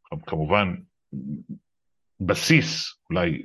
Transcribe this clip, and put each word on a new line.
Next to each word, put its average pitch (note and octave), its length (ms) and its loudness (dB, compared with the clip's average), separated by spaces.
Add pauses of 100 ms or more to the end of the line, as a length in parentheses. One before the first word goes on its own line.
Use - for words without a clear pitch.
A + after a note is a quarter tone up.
(260)
כמובן, F2+ 480 2 (1500)
בסיס, - 760 2 (160)
אולי, F2 340 0